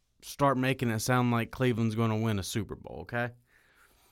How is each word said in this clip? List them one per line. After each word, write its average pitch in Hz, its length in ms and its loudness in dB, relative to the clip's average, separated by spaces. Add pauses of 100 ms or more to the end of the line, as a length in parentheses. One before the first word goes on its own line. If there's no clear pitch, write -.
(220)
start 139 360 0
making 127 320 0
it 110 120 0
sound 120 300 4
like 117 200 0
Cleveland's 117 440 0
gonna 113 220 2
win 107 220 0
a 92 40 -4
Super 98 320 -6
Bowl. - 260 -14
Okay, 120 300 -4 (800)